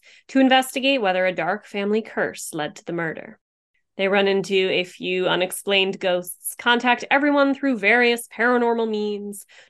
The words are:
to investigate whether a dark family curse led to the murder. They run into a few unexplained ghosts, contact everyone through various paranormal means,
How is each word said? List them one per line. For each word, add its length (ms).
to 120
investigate 640
whether 240
a 80
dark 320
family 380
curse 500
led 220
to 100
the 80
murder. 460
They 120
run 200
into 440
a 140
few 420
unexplained 720
ghosts, 580
contact 540
everyone 420
through 240
various 500
paranormal 600
means, 560